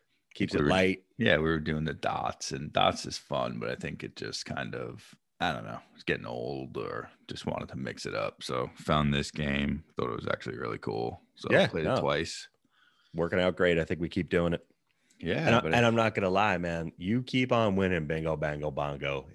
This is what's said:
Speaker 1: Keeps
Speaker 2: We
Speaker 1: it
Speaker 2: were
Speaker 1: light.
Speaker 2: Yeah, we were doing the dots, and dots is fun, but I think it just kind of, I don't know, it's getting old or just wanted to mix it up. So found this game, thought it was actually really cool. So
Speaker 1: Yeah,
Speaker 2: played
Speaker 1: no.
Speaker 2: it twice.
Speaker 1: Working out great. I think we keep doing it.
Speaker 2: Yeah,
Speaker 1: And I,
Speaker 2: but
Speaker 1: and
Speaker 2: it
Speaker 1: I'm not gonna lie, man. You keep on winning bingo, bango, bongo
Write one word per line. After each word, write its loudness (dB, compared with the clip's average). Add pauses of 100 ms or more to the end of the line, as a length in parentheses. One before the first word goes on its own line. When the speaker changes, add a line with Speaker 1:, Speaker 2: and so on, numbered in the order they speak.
(340)
Speaker 1:
Keeps -2
Speaker 2:
We 2
Speaker 1:
it 4
Speaker 2:
were 6
Speaker 1:
light. 4 (140)
Speaker 2:
Yeah, 4
we 2
were 2
doing -2
the -2
dots, -4
and -6
dots 2
is -8
fun, -4
but -4
I -4
think -8
it -10
just -8
kind -6
of, -8 (380)
I 2
don't -6
know, -10 (140)
it's -20
getting -2
old -6
or -6 (180)
just -10
wanted -4
to -10
mix -6
it -4
up. -4
So -2
found 2
this 0
game, -2 (120)
thought -2
it -4
was -6
actually -4
really -6
cool. -4 (140)
So -8
Speaker 1:
Yeah, 6
Speaker 2:
played -2
Speaker 1:
no. 2
Speaker 2:
it 2
twice. -2 (680)
Speaker 1:
Working 0
out 2
great. 4
I 2
think -4
we -2
keep -2
doing 4
it. -4 (540)
Speaker 2:
Yeah, -2
Speaker 1:
And 6
I, 6
Speaker 2:
but 0
Speaker 1:
and 6
Speaker 2:
it 6
Speaker 1:
I'm 4
not 4
gonna 2
lie, 4
man. -4
You 0
keep 0
on 4
winning 2
bingo, -2
bango, -2
bongo -4